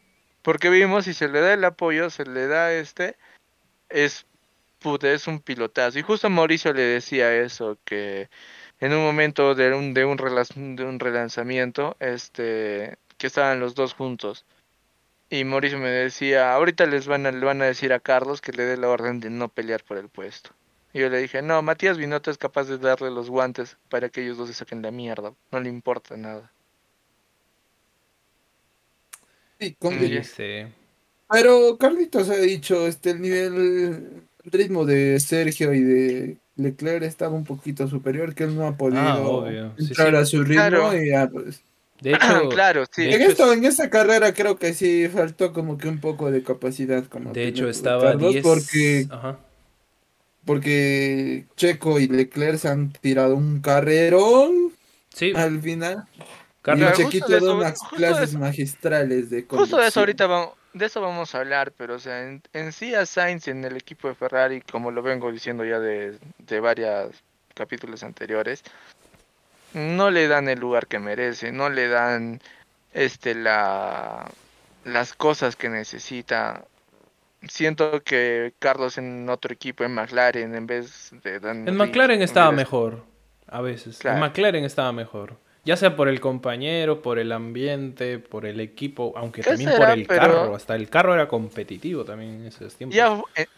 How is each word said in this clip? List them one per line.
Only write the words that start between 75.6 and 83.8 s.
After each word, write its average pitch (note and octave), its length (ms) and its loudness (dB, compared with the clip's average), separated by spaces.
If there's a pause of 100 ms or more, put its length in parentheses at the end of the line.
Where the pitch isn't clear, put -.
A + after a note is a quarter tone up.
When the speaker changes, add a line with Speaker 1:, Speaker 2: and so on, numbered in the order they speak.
Speaker 1:
necesita. A2 960 -6 (800)
Siento D#3 560 0
que A#2+ 560 0
Carlos C3 380 -2
en B2 320 -8
otro B2 240 -6
equipo, B2+ 300 -8
en B2 100 -4
McLaren, A#2+ 600 0
en A2+ 120 -10
vez A#2+ 440 -10 (120)
de G2 160 -8
Dan A2 200 -8
Speaker 3:
En A2 80 -10
Speaker 1:
Rich, F#3 80 -2
Speaker 3:
McLaren A3+ 460 4
estaba F3 280 6
Speaker 1:
hubiera C#3 140 2
Speaker 3:
mejor, A#2 400 -4 (440)
a A#2+ 140 -10
veces. A#2 340 -10